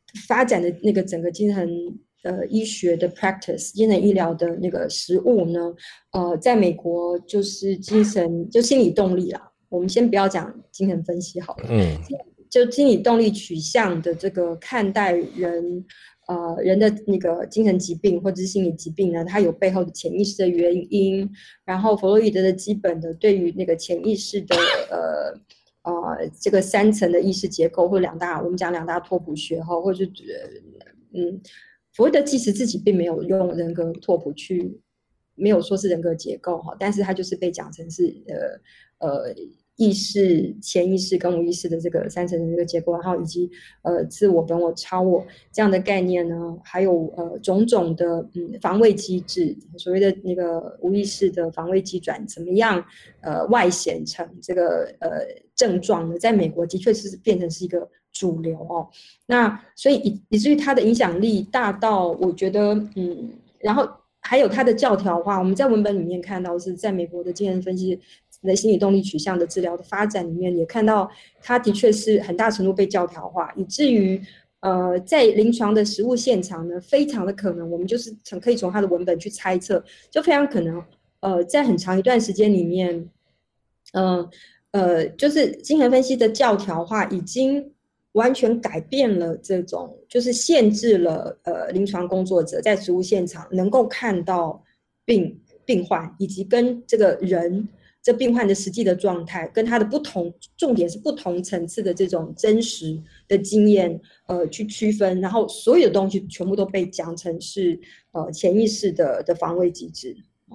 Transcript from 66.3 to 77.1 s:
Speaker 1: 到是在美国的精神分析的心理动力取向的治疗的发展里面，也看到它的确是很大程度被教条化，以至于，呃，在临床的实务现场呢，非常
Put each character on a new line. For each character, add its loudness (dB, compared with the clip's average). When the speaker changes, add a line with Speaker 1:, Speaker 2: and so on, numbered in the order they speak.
Speaker 1:
到 -4
是 -8
在 -4
美 -4
国 -10
的 -6
精 -2
神 -2
分 -6
析 -4
的 2
心 4
理 6
动 4
力 6
取 -6
向 -2
的 2
治 -4
疗 -2
的 -18
发 -2
展 -2
里 -8
面， -2
也 0
看 0
到 4
它 0
的 2
确 6
是 2
很 -6
大 2
程 0
度 2
被 2
教 0
条 -10
化， -6
以 -6
至 2
于， 2
呃， 0
在 4
临 6
床 0
的 4
实 -2
务 2
现 2
场 -10
呢， -8
非 2
常 -2